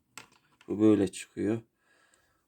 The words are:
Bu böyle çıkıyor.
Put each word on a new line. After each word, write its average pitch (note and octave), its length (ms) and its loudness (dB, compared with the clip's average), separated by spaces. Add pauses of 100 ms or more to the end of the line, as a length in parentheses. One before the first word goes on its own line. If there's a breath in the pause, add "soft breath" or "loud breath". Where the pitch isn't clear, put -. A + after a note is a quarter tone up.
(680)
Bu G2 120 -6
böyle G#2 280 4
çıkıyor. G2+ 540 -8 (880)